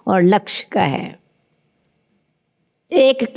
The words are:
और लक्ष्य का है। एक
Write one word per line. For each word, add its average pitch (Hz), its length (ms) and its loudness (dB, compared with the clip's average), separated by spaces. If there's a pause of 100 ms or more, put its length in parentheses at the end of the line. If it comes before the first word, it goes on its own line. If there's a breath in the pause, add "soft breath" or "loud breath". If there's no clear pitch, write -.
और 190 160 2
लक्ष्य 196 480 0
का 208 120 0
है। 135 260 -4 (1800)
एक 262 320 2 (120)